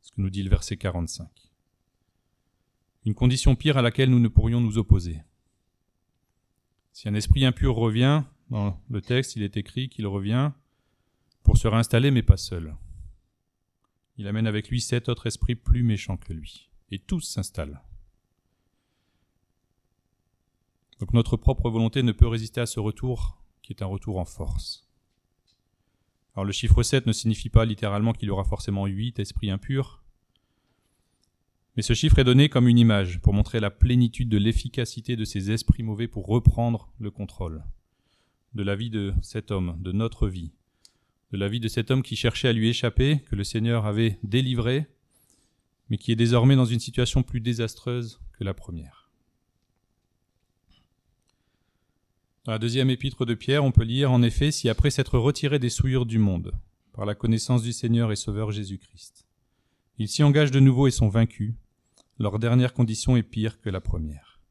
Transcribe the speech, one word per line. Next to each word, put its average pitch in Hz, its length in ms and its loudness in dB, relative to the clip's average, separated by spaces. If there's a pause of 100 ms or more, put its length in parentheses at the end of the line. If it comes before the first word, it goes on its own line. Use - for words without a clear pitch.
Ce - 120 -20
que - 80 -6
nous 95 100 0
dit 98 120 -6
le 95 80 -2
verset - 260 0
quarante-cinq. - 720 -8 (1500)
Une 107 100 0
condition 127 420 4
pire 147 220 0
à 127 40 2
laquelle 127 280 2
nous 123 100 6
ne 117 80 4
pourrions 117 320 4
nous 110 180 0
opposer. 87 440 0 (1700)
Si - 160 -12
un 104 60 -2
esprit 107 300 2
impur 127 300 2
revient, 120 500 2 (260)
dans 101 380 -4
le 113 120 -6
texte, 123 360 -4
il 107 60 -6
est 101 140 -6
écrit 123 320 -8
qu'il 110 180 -8
revient 104 460 -2 (920)
pour - 140 6
se - 120 2
réinstaller, 117 420 2
mais 123 120 2
pas 90 140 4
seul. 82 400 -10 (1400)
Il 104 80 -10
amène 110 200 -2
avec 107 220 -4
lui 123 120 -2
sept - 280 -4
autres 120 180 -4
esprits - 280 -2
plus 123 280 0
méchants 104 340 -2
que - 160 -12
lui. - 360 -14 (220)
Et 98 80 -8
tous 175 220 -4
s'installent. 73 600 -10 (3250)
Donc 101 120 -6
notre 117 240 2
propre 120 340 2
volonté 113 320 0
ne 120 100 2
peut - 140 4
résister 113 340 -6
à 120 60 -2
ce - 140 -8
retour, 113 600 -6 (220)
qui - 100 -16
est - 100 -10
un 98 40 -6
retour 95 320 -6
en 87 60 -4
force. - 680 -8 (1400)
Alors 98 100 -6
le 101 80 -4
chiffre 117 300 4
sept 131 240 0
ne 113 60 2
signifie - 380 -2
pas 113 140 6
littéralement 107 480 -2
qu'il 107 160 -6
y - 20 -2
aura 98 140 -2
forcément 98 420 -4
huit 104 320 -6
esprits 104 320 -6
impurs, 135 520 -6 (1700)
mais 113 60 -2
ce 120 120 2
chiffre 151 240 6
est 139 60 6
donné 131 240 6
comme 123 180 4
une 120 120 6
image 98 420 4
pour - 120 4
montrer 107 280 0
la 101 100 -2
plénitude 123 580 2
de 104 100 2
l'efficacité 113 760 -2
de 110 100 -4
ces 101 280 -4
esprits - 320 0
mauvais 110 240 -6
pour 92 180 -12
reprendre 117 720 0
le 104 140 -10
contrôle 82 520 -12 (880)
de 107 100 -8
la 101 100 -4
vie 113 160 -8
de 101 320 -4
cet - 300 -10
homme, 90 280 -4
de 92 120 -8
notre 110 340 -2
vie, 90 260 -8 (800)
de - 60 -8
la 98 120 -2
vie 117 120 -6
de 110 80 -4
cet 110 220 -4
homme 131 120 2
qui 117 140 -8
cherchait - 320 -2
à 120 40 2
lui 110 160 2
échapper, 131 520 0
que - 160 -8
le 101 80 -4
Seigneur 113 420 -2
avait 107 380 0
délivré, 127 640 -2 (1000)
mais 107 80 -2
qui - 120 -6
est 113 60 2
désormais 120 400 4
dans 127 80 4
une 117 160 -2
situation 123 420 -2
plus 120 180 -6
désastreuse 117 800 -6 (120)
que - 120 -10
la 95 100 -4
première. - 560 -16 (3250)
Dans 113 80 -6
la 110 60 -4
deuxième 120 300 0
épître 131 380 -4
de 117 80 0
Pierre, 139 280 0
on 131 100 0
peut - 120 6
lire, « 127 280 0
En 123 100 6
effet, 143 280 2
si 127 200 0
après 139 200 2
s'être - 280 0
retirés 139 400 0
des 123 100 0
souillures 127 380 0
du 113 120 0
monde, 87 340 0 (420)
par 104 100 -8
la 101 100 -4
connaissance 113 480 0
du 117 120 -6
Seigneur 117 360 0
et 104 60 -2
Sauveur 107 360 -6
Jésus-Christ, 98 760 -14 (720)
ils 107 100 -4
s'y - 140 0
engagent 147 280 4
de 135 100 4
nouveau 135 260 6
et 131 40 4
sont 113 180 2
vaincus, 113 460 0 (640)
leur 104 200 -2
dernière 123 340 2
condition 120 460 0
est 110 40 0
pire 110 380 -6
que - 80 -8
la 92 140 -6
première. 76 580 -8 (100)